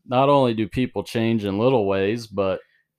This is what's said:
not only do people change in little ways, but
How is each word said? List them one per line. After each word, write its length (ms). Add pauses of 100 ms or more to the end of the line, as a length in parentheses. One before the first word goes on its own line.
not 240
only 240
do 140
people 360
change 420
in 140
little 260
ways, 420
but 320 (400)